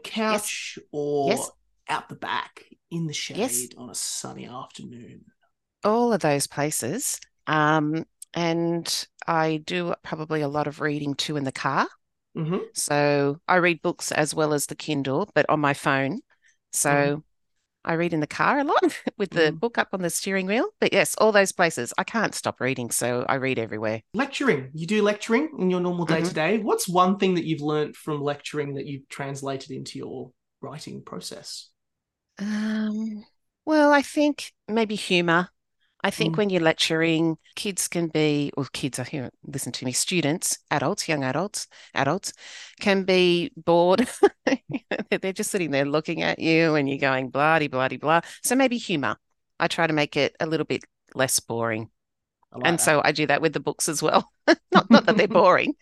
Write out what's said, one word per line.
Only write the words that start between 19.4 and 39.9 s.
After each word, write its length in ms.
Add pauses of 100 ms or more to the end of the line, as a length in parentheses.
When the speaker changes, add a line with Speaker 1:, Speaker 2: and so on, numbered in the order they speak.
Speaker 2:
Mm-hmm. 160
Speaker 1:
book 200
up 140
on 100
the 80
steering 360
wheel. 240 (100)
But 120
yes, 260
all 120
those 220
places. 440
I 60
can't 320
stop 260
reading, 300
so 380
I 80
read 240
everywhere. 420 (100)
Speaker 2:
Lecturing. 640
You 140
do 140
lecturing 540
in 140
your 80
normal 260
Speaker 1:
Mm-hmm. 200
Speaker 2:
day-to-day. 340
What's 300
one 300
thing 160
that 100
you've 160
learnt 340
from 260
lecturing 540
that 120
you've 220
translated 640
into 300
your 320 (280)
writing 440
process? 640 (720)
Speaker 1:
Um, 840 (400)
well, 280
I 100
think 500 (140)
maybe 300
humour. 540 (540)
I 60
think 240
Speaker 2:
Mm. 40
Speaker 1:
when 120
you're 120
lecturing, 720 (200)
kids 320
can 200
be, 480
or 160
kids, 280
I 40
hear, 260 (140)
listen 280
to 120
me, 80